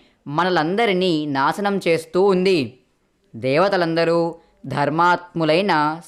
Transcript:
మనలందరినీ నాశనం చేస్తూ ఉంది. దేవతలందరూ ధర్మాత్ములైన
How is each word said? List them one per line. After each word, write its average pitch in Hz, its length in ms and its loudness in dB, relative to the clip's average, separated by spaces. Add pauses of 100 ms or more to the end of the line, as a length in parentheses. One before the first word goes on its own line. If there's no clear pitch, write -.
(260)
మనలందరినీ 175 1000 0
నాశనం 160 640 -2
చేస్తూ 175 360 0
ఉంది. 185 540 0 (580)
దేవతలందరూ 165 960 0 (320)
ధర్మాత్ములైన 160 1400 0